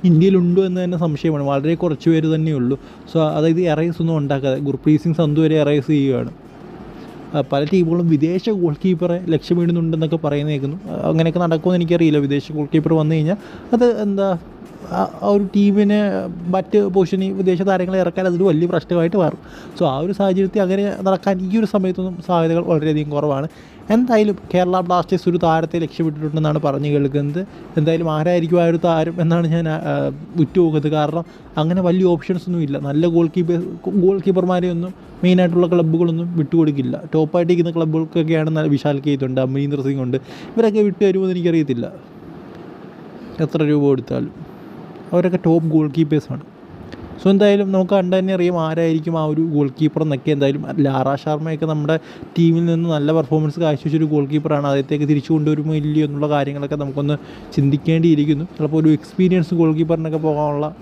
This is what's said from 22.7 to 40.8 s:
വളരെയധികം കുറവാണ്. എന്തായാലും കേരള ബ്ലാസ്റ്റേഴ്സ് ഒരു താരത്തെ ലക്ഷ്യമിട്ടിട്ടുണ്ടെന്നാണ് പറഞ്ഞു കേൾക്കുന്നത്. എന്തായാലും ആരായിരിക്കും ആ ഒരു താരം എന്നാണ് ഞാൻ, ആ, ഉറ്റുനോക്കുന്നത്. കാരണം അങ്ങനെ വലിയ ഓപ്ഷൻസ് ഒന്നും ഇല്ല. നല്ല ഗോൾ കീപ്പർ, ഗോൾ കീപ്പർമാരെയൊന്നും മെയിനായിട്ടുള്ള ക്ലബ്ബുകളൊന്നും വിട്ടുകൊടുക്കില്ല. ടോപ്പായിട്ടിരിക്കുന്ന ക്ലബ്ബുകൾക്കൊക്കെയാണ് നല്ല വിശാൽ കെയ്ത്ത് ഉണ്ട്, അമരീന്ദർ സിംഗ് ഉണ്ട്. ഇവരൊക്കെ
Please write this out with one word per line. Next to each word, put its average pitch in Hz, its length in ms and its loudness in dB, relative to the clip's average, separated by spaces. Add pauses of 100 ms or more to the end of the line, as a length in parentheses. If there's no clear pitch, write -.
വളരെയധികം 151 380 0
കുറവാണ്. 143 380 -2 (420)
എന്തായാലും 220 460 2 (180)
കേരള 180 260 2
ബ്ലാസ്റ്റേഴ്സ് 175 500 0
ഒരു 170 140 0
താരത്തെ 160 360 0
ലക്ഷ്യമിട്ടിട്ടുണ്ടെന്നാണ് 151 840 -2
പറഞ്ഞു 143 240 -2
കേൾക്കുന്നത്. 143 560 0 (320)
എന്തായാലും 165 340 0
ആരായിരിക്കും 170 520 2
ആ - 20 4
ഒരു 170 180 2
താരം 165 380 0
എന്നാണ് 165 260 2
ഞാൻ, 165 220 0
ആ, 156 100 -4 (640)
ഉറ്റുനോക്കുന്നത്. 151 500 2
കാരണം 151 340 -2 (320)
അങ്ങനെ 170 240 0
വലിയ 180 240 2
ഓപ്ഷൻസ് 175 420 0
ഒന്നും 175 200 -2
ഇല്ല. 139 120 -4
നല്ല 143 360 0
ഗോൾ 165 120 4 (100)
കീപ്പർ, 170 200 0 (460)
ഗോൾ 190 240 4
കീപ്പർമാരെയൊന്നും 180 640 0 (300)
മെയിനായിട്ടുള്ള 180 440 4
ക്ലബ്ബുകളൊന്നും 170 680 0
വിട്ടുകൊടുക്കില്ല. 143 640 0 (120)
ടോപ്പായിട്ടിരിക്കുന്ന 170 640 2
ക്ലബ്ബുകൾക്കൊക്കെയാണ് 160 720 0
നല്ല 156 260 0
വിശാൽ 139 240 -2
കെയ്ത്ത് 139 260 -2
ഉണ്ട്, 131 160 -2
അമരീന്ദർ 139 400 -2
സിംഗ് 135 200 -2
ഉണ്ട്. 127 160 -2 (360)
ഇവരൊക്കെ 220 280 2